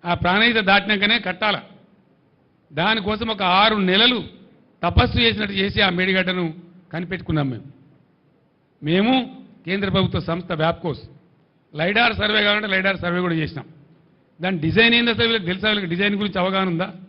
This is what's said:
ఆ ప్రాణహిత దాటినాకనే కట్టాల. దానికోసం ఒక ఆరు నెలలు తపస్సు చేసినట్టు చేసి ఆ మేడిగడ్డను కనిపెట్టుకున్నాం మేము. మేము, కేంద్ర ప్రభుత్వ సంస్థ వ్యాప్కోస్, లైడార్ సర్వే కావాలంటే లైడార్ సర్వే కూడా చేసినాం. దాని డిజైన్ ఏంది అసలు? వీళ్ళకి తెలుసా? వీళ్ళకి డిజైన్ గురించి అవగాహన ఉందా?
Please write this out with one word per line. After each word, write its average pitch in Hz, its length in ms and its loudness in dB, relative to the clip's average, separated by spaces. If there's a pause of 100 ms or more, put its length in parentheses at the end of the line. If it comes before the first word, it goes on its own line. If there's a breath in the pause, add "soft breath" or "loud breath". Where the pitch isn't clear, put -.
ఆ 175 100 0 (100)
ప్రాణహిత 220 360 4 (100)
దాటినాకనే 202 480 2 (100)
కట్టాల. 185 300 -2 (1120)
దానికోసం 208 640 -2
ఒక 196 80 -6 (180)
ఆరు 220 160 4 (120)
నెలలు 226 300 4 (640)
తపస్సు 233 420 2
చేసినట్టు 208 360 0
చేసి 202 260 0
ఆ - 100 2
మేడిగడ్డను 185 480 0 (480)
కనిపెట్టుకున్నాం 170 580 -4
మేము. 110 160 -12 (1200)
మేము, 196 260 2 (520)
కేంద్ర 196 280 -2
ప్రభుత్వ 190 340 2
సంస్థ 175 240 -4 (100)
వ్యాప్కోస్, 165 420 -2 (720)
లైడార్ 208 460 2
సర్వే 214 260 0
కావాలంటే 208 280 0
లైడార్ 190 300 0
సర్వే 175 220 0
కూడా 170 160 0
చేసినాం. 139 240 -6 (760)
దాని 185 220 0
డిజైన్ 220 320 4
ఏంది 233 160 2
అసలు? 233 160 0
వీళ్ళకి 220 220 -2
తెలుసా? 190 200 -4
వీళ్ళకి 202 220 -2
డిజైన్ 202 280 0
గురించి 202 200 -4
అవగాహన 190 320 0
ఉందా? 175 140 -2 (220)